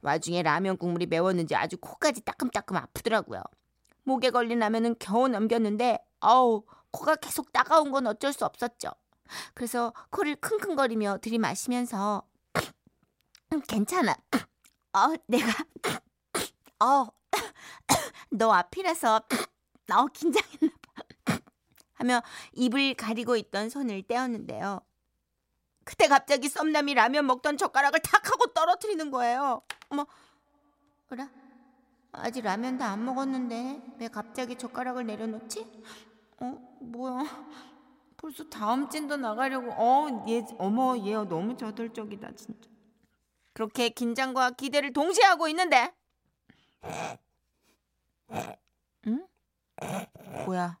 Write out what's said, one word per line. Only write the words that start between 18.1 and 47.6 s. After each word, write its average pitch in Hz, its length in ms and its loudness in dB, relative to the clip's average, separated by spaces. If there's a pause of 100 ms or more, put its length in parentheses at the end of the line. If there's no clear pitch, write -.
너 226 220 4
앞이라서, 254 640 2
어, - 960 0
긴장했나 - 560 0 (140)
봐." - 120 -20 (1000)
하며 247 260 2 (320)
입을 254 420 2
가리고 226 420 -2
있던 208 340 -4
손을 233 320 -4
떼었는데요. 226 800 -4 (1040)
그때 - 240 4
갑자기 277 400 4
썸남이 294 460 0
라면 262 320 4
먹던 262 300 0
젓가락을 277 440 2
탁 - 300 2
하고 494 220 4
떨어뜨리는 349 580 0
거예요. 247 520 0 (260)
어머, 285 180 -4 (1040)
어라? 262 180 -12 (840)
아직 233 300 -6
라면 226 360 -2
다 233 140 -4
안 214 120 -4
먹었는데 254 800 -4 (160)
왜 233 100 -10
갑자기 226 480 -8
젓가락을 247 500 -8
내려놓지? 220 760 -10 (580)
어, - 400 -12
뭐야? 254 440 -6 (920)
벌써 311 320 -14
다음 233 400 -2
찐도 294 300 -4
나가려고. 247 540 -2
어, 247 560 2
얘, 233 160 0 (140)
어머, 247 400 2
얘 202 160 -4
너무 208 420 -4
저돌적이다, 214 800 -10
진짜. - 320 -18 (840)
그렇게 226 380 -2
긴장과 247 600 0
기대를 285 400 -2
동시에 339 320 4
하고 330 240 6
있는데, 311 440 4 (3250)